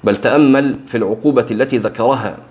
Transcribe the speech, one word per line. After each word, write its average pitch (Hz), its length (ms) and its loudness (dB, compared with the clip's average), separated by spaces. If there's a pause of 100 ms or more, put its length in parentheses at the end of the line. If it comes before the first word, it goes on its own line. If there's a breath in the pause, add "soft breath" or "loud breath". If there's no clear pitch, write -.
بل 101 120 2
تأمل 139 720 2
في 123 100 -6
العقوبة 110 540 0
التي 123 260 -2
ذكرها 110 600 -2 (140)